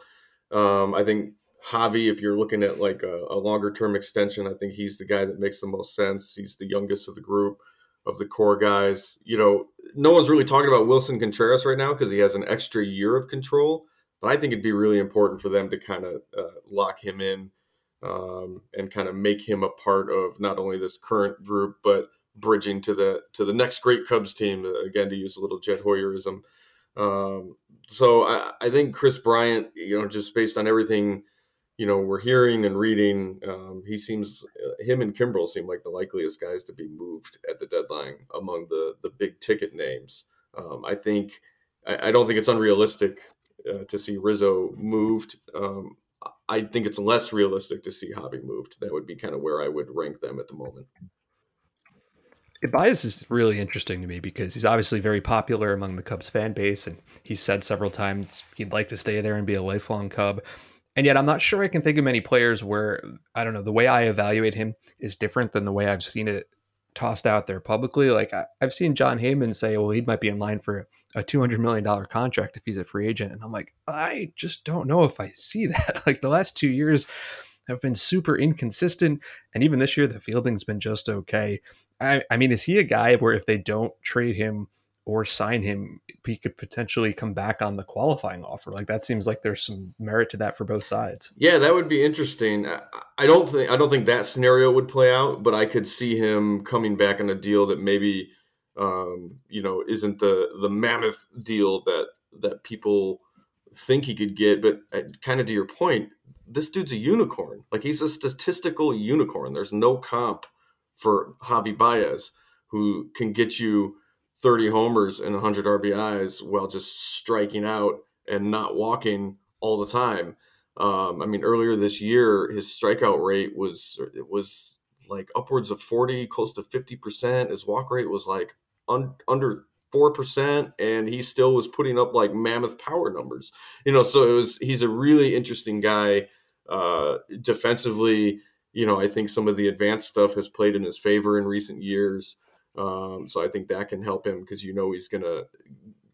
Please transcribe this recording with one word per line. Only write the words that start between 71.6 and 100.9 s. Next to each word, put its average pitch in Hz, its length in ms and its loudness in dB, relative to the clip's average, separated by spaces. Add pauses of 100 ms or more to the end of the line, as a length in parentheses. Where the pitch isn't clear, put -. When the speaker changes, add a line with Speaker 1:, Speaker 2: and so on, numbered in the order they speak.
Speaker 2:
million 113 240 0
dollar 101 180 0
contract 117 540 -2
if - 80 -18
he's 104 120 -6
a 90 60 -4
free 101 240 -4
agent." 104 240 -4
And 101 100 -14
I'm 110 120 -12
like, 104 200 -10 (140)
"I 160 480 -6
just - 300 -10
don't 160 220 -4
know 165 180 4
if 127 160 0
I 95 80 -10
see - 360 -4
<laughs> - 20 0
that." - 380 -2
Like, 135 160 2
the 131 60 -2
last 170 300 0
two 151 100 2
years 143 400 2 (640)
have 123 100 -6
been 127 160 -2
super - 420 2
inconsistent, 151 840 0 (320)
and 113 100 0
even 147 160 4
this 135 160 0
year, 143 100 4
the 113 140 -2
fielding's 113 460 -2
been 104 160 -4
just 107 260 -4
okay. 104 540 -2 (400)
I, 135 280 2
I 117 60 0
mean, 127 160 4
is 113 120 2
he 180 160 2
a 196 40 6
guy 120 320 4
where 117 160 4
if 107 140 0
they 107 140 2
don't 107 420 -2
trade 120 340 0
him 107 320 -4 (380)
or 107 180 0
sign 107 380 -2
him, 101 380 -6 (260)
he 113 120 -4
could - 200 -8
potentially 113 560 -4
come 107 200 -8
back 101 280 -4
on 104 140 -4
the 98 80 -10
qualifying 110 600 -4
offer? - 280 -14
Like, 101 160 -10
that 107 180 -4
seems 107 220 -2
like 107 160 -2
there's 104 180 -4
some 95 380 -8
merit 110 320 0
to 110 60 -12
that 104 200 -4
for 113 60 -8
both 107 200 -4
sides. - 540 -6
Speaker 1:
Yeah, 160 220 6
that 151 140 6
would 175 140 2
be 147 160 2
interesting. 131 640 0
I, 82 140 -8 (380)
I 139 80 4
don't 165 220 10
think, 135 200 2
I 127 80 4
don't 143 140 6
think 123 160 2
that 117 180 4
scenario 127 460 6
would 131 160 4
play 127 260 6
out, 131 300 2
but 110 100 6
I 107 140 4
could 110 200 -2
see 117 300 -2
him 104 460 0
coming 110 340 -2
back 101 220 4
on 101 100 -2
a 95 60 -2
deal 101 320 4
that 98 120 -2
maybe, 98 520 0 (460)
um, 92 640 -6 (100)
you 104 120 -8
know, 95 260 -2
isn't 104 320 -4
the, 95 300 2 (100)
the 98 100 0
mammoth 110 580 -2 (140)